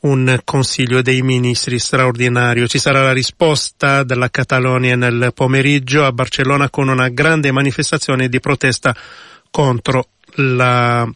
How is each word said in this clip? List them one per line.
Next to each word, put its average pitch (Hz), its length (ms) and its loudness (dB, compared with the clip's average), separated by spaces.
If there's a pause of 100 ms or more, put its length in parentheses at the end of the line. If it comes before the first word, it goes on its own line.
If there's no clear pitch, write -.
un 131 420 2
consiglio 127 580 -2
dei 127 200 0
ministri 123 560 -2
straordinario. 123 880 0
Ci 135 120 -2
sarà 135 220 2
la 131 120 2
risposta 139 880 0
della 123 260 -2
Catalogna 127 680 0
nel 123 380 0
pomeriggio 135 720 2
a 131 60 2
Barcellona 135 580 0
con 139 180 -2
una 127 220 0
grande 147 420 0
manifestazione 135 800 -2
di 123 100 0
protesta 131 560 -2 (560)
contro 127 560 0 (280)
la 123 800 2